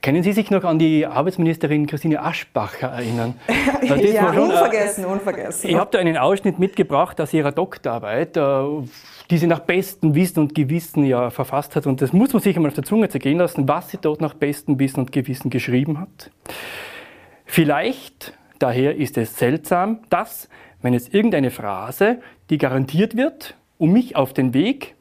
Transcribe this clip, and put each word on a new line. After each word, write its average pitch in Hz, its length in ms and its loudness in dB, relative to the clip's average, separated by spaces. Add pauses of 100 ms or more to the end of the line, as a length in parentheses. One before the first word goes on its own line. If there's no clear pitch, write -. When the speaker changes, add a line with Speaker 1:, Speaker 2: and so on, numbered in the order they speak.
Speaker 1:
Können 151 200 2
Sie 202 100 2
sich 202 160 0
noch 190 140 2
an 165 160 2
die 156 260 4
Arbeitsministerin 160 800 0
Christine 151 380 -2
Aschbacher 127 640 -6
erinnern? 120 480 -4 (240)
Speaker 2:
<laughs> 277 280 0
Speaker 1:
Weil - 140 4
das 208 120 4
Speaker 2:
Ja, 208 100 4
Speaker 1:
war 170 100 2
schon, 196 160 4
äh, - 40 2
Speaker 2:
unvergessen, 202 520 2
unvergessen. 190 640 -6
Speaker 1:
ich 170 60 4
hab 185 160 2
da 208 80 2
einen 165 180 2
Ausschnitt 185 400 2
mitgebracht 175 640 0
aus 151 120 -4
ihrer 147 180 2
Doktorarbeit, 135 840 -4
äh, 139 280 2 (680)
die 175 80 4
sie 160 80 2
nach 165 140 4
bestem 175 560 0
Wissen 175 240 2
und 151 160 2
Gewissen 156 480 0
ja 123 260 2
verfasst - 460 -4
hat. 151 100 0
Und 131 160 0
das 131 120 0
muss 220 200 4
man 202 80 2
sich 190 140 2
einmal 160 140 2
auf - 60 -8
der 143 80 -4
Zunge 208 260 2
zergehen 139 280 0
lassen, 160 300 0
was 156 240 -2
sie 196 100 -10
dort 151 200 0
nach 156 120 -2
bestem 147 460 -2
Wissen 135 220 0
und 123 100 -4
Gewissen 127 400 -4
geschrieben 131 480 0
hat. - 320 -14 (1120)
Vielleicht, 160 880 -2 (240)
daher 131 380 2
ist 123 240 -4
es 110 180 -4
seltsam, 185 640 0 (100)
dass, - 400 -4 (320)
wenn 123 140 2
es 120 140 -4
irgendeine 190 420 2
Phrase, 117 680 -2 (280)
die 156 80 0
garantiert 139 580 0
wird, - 400 -2 (220)
um 170 160 4
mich 247 220 2
auf 131 180 0
den 127 220 0
Weg 196 460 0